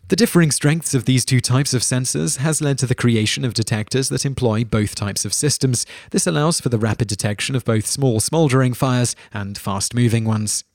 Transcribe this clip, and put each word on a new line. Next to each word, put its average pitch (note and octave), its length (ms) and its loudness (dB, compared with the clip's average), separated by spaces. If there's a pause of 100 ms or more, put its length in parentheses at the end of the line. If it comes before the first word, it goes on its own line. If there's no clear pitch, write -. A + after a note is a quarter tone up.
The - 80 2
differing F3 340 4
strengths D3+ 460 0
of A#2+ 100 0
these C3 180 4
two B2+ 160 2
types - 320 0
of B2 120 0
sensors C#3+ 540 -2
has D#3 260 -2
led C#3 160 0
to C3 80 0
the A#2+ 80 2
creation A#2 500 2
of A#2 80 -2
detectors A2 560 -2
that - 160 -4
employ A#2+ 380 0
both G#2+ 320 0
types G2+ 280 -4
of G2+ 120 -4
systems. C3+ 500 0 (240)
This - 160 0
allows D#3+ 340 0
for - 100 -4
the A#2 100 0
rapid A2 280 0
detection G#2 480 -4
of A#2+ 80 -2
both A2 220 0
small B2+ 340 0
smouldering C3 540 2
fires B2 420 0 (160)
and G2+ 240 -8
fast-moving A2+ 680 0
ones. G#2+ 380 -2 (120)